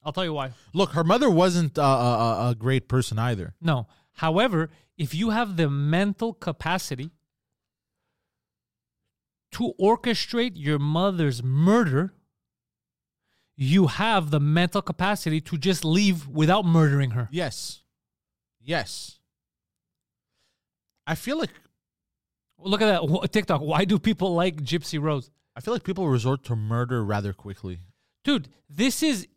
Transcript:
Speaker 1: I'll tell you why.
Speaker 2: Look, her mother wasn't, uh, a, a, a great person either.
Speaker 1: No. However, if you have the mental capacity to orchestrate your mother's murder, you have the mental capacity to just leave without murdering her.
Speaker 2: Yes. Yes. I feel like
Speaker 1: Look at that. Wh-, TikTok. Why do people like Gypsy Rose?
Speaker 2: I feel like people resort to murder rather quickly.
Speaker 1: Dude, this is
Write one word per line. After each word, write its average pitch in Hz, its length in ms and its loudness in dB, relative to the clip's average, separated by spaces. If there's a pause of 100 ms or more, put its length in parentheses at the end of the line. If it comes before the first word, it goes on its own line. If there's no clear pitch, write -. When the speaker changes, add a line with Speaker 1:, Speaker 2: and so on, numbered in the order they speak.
Speaker 1:
I'll 151 80 -6
tell 180 140 -4
you 160 80 -4
why. 131 180 -6 (220)
Speaker 2:
Look, 185 180 0
her 165 140 0
mother 240 240 4
wasn't, 175 480 2
uh, 151 60 0
a, - 20 4
a, 120 640 2
a 120 40 -2
great 123 340 -2
person 123 300 0
either. 104 420 -4
Speaker 1:
No. 143 260 -2 (260)
However, 165 560 0 (280)
if 147 180 -6
you 220 140 -2
have 214 260 -2
the 160 140 0
mental 175 640 0
capacity 160 800 -6 (2500)
to 233 280 -6
orchestrate 233 760 0
your 151 240 -2
mother's 151 640 0
murder, 160 720 2 (1400)
you 151 320 4
have 190 440 0
the 147 80 2
mental 170 420 2
capacity 180 600 -2
to 165 160 -8
just 170 260 0
leave 170 440 2
without 156 380 2
murdering 143 460 4
her. 120 200 -4
Speaker 2:
Yes. - 500 -8 (800)
Yes. 135 580 -6 (1900)
I 156 100 -4
feel 269 220 -6
like 247 120 -4 (1120)
Speaker 1:
Look 196 200 -2
at 220 60 4
that. 170 220 2
Wh-, 170 220 0
TikTok. 180 300 0
Why 156 240 0
do 190 140 2
people 190 360 0
like 170 260 0
Gypsy 147 400 -4
Rose? 147 300 -4 (240)
Speaker 2:
I 117 60 -18
feel 220 120 -4
like 240 120 -6
people 185 240 -2
resort 131 360 0
to 120 120 -4
murder 117 480 -2
rather 101 260 -2
quickly. 95 480 -12 (460)
Speaker 1:
Dude, 240 240 -2 (200)
this 202 320 -2
is 269 360 -2